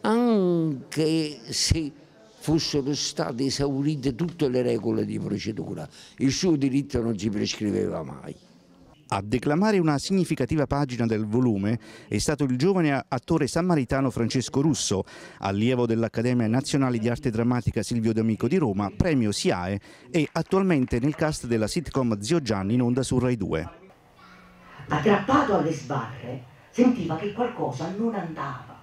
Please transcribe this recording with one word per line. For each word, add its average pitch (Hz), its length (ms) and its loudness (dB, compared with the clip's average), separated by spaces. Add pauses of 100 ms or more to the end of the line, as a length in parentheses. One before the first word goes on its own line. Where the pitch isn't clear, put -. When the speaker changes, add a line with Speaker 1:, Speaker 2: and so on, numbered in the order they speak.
Speaker 1:
anche 160 1400 2 (100)
se 151 420 0 (480)
fossero 147 540 0
state 131 520 -4
esaurite 139 680 0
tutte 151 360 -2
le 127 120 2
regole 113 420 0
di 107 140 -4
procedura. 98 720 -6 (300)
Il 135 140 2
suo 170 240 2
diritto 135 460 0
non 113 160 -2
si 101 120 -2
prescriveva 98 720 -2
mai. 71 320 -12 (720)
Speaker 2:
A 101 160 -2
declamare 151 560 2
una 156 180 2
significativa 151 680 0
pagina 123 400 0
del 110 180 0
volume 110 540 2 (280)
è 104 120 0
stato 147 240 0
il 127 120 2
giovane 160 380 2
a-, 135 140 -2
attore 151 400 0
sammaritano 139 640 0
Francesco 120 500 0
Russo, 131 440 0 (340)
allievo 117 480 2
dell'Accademia 113 600 0
Nazionale 127 520 0
di 110 100 0
Arte 120 220 -2
Drammatica 117 500 0
Silvio 113 320 0
D'Amico 110 340 2
di 165 100 2
Roma, 104 380 0
premio 127 360 2
siae, 98 480 0 (320)
e 156 200 2
attualmente 165 680 0
nel 143 160 0
cast 151 320 -2
della 113 200 2
sitcom 120 520 -2
Zio 143 220 0
Gianni 104 340 0
in 127 60 4
onda 123 200 2
su 127 160 0
Rai 123 200 2
due. 80 460 -4 (1040)
Speaker 3:
Aggrappato 214 680 2
alle 160 160 0
sbarre, - 680 -8 (260)
sentiva 185 460 2
che 208 180 -6
qualcosa 156 640 -4
non 226 160 -2
andava. 151 680 -8